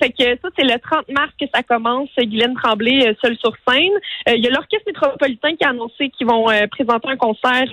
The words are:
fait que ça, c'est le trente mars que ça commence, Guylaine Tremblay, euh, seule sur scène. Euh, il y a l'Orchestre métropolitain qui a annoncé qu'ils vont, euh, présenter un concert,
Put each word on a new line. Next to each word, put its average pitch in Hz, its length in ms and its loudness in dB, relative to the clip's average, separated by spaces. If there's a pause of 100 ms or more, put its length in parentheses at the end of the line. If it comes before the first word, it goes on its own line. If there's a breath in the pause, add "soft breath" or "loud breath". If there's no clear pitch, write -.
fait 254 100 2
que 254 140 0 (180)
ça, 370 140 -8
c'est 285 80 2
le 240 160 2
trente - 300 -2
mars 285 200 -2 (100)
que 294 140 -2
ça 240 80 0
commence, 240 460 -2 (100)
Guylaine 233 360 0
Tremblay, 240 540 2
euh, 214 140 0
seule 240 140 0
sur 226 160 -2 (160)
scène. 294 220 2 (380 loud breath)
Euh, 240 80 4
il 220 80 0
y - 40 2
a - 20 0
l'Orchestre 320 360 -2
métropolitain 285 680 -2
qui 330 80 0
a 277 60 2
annoncé 240 400 -6
qu'ils - 160 -6
vont, 226 240 4
euh, 208 200 2
présenter 233 380 -2
un 269 80 -4
concert, 254 560 0